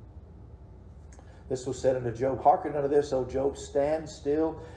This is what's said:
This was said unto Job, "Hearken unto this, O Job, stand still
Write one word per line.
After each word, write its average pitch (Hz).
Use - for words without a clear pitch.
This 131
was 127
said 127
unto 123
Job, 131
"Hearken 147
unto 139
this, 143
O 131
Job, 135
stand 151
still 156